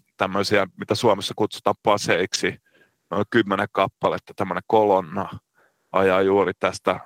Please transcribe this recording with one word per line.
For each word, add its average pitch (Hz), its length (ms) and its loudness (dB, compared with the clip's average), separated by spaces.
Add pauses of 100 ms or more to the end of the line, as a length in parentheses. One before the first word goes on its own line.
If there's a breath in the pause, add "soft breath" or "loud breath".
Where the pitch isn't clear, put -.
(160)
tämmöisiä, 98 500 0 (120)
mitä 101 160 -4
Suomessa 101 420 0
kutsutaan - 460 -2
paseiksi, 98 760 0 (520 soft breath)
noin 98 200 -2
kymmenen 101 420 0
kappaletta, 95 640 -2
tämmönen 92 300 -4
kolonna – 95 600 2 (640)
ajaa 95 300 2
juuri 95 380 2
tästä 92 460 -2